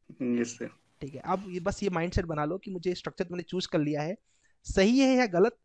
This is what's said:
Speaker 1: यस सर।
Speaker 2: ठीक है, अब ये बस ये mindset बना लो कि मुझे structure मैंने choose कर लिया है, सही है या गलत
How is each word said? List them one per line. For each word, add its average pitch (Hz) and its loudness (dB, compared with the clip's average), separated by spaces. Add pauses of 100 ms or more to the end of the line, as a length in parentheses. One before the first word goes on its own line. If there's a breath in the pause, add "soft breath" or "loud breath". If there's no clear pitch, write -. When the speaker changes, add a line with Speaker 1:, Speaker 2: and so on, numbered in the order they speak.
(220)
Speaker 1:
यस 120 0
सर। - -10 (320)
Speaker 2:
ठीक 135 -10
है, 123 -14
अब 190 -2
ये 180 -8
बस 196 -4
ये 202 0
mindset 180 -2
बना 151 -4
लो 165 -4
कि 196 -14
मुझे 180 -4
structure 175 -8
मैंने 175 -8
choose 185 -6
कर 175 0
लिया 147 0
है, 165 -4 (480)
सही 220 4
है 262 6
या 247 4
गलत 190 2